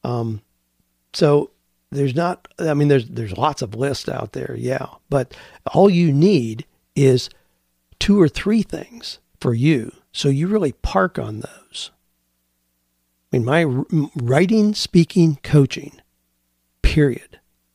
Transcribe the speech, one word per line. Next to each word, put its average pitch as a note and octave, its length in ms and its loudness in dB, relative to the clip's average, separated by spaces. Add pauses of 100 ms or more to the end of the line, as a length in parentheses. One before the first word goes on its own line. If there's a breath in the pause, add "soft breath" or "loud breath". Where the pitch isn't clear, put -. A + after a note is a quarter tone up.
Um, A#2 380 -6 (720)
so D3 380 2 (400)
there's C#3 240 -2
not, F3 320 -4 (100)
I D#3+ 160 -2
mean, D3 140 2
there's, C3 200 2
there's A2 300 -10
lots C#3 240 -2
of G#2+ 140 -8
lists C3+ 340 -6
out - 220 -8
there, C3 260 -10
yeah, B2 300 -6 (220)
but C3+ 260 -4 (380 loud breath)
all F#3+ 160 6
you F3 220 4
need C3+ 540 2 (300)
is C3 340 2 (680)
two G#3 200 4
or D#3+ 100 6
three G#3+ 320 -2
things - 580 -12 (200)
for B2 140 -2
you. B2 380 0 (200)
So - 180 -2
you C#3+ 180 0
really G3 240 -2
park - 480 -4
on G#2+ 220 -10
those. - 500 -18 (1400)
I C#3 60 0
mean, A2+ 80 0
my D#3+ 200 0
r-, C3 260 -2
m-, D3+ 240 0
writing, F#3 600 2
speaking, E3 680 2
coaching, - 560 0 (840)
period. - 580 0 (360)